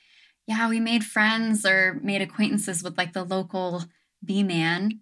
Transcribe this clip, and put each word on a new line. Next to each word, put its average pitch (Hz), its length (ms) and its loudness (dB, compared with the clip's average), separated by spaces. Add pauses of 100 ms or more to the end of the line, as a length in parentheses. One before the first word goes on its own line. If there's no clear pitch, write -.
(460)
Yeah, 226 220 0
we 226 120 0
made 226 240 0
friends 220 600 2
or 190 380 4
made 196 180 -2
acquaintances 196 640 0
with, 175 160 -6
like, 175 140 -4
the 185 120 -4
local 180 600 -4 (400)
bee 196 180 2
man, 180 600 0